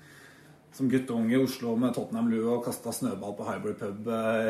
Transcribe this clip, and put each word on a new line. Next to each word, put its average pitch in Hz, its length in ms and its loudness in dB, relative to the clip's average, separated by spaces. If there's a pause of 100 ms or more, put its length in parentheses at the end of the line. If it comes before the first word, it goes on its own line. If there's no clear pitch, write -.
(760)
som 135 160 0
guttunge 120 460 2
i - 20 6
Oslo 120 400 0
med 123 160 2
Tottenham-lue 113 560 0
og 120 160 0
kastet 117 300 -4
snøball 101 420 -4
på 113 80 -8
Highbury 101 320 -4
pub, 107 320 -6
eh, 113 400 2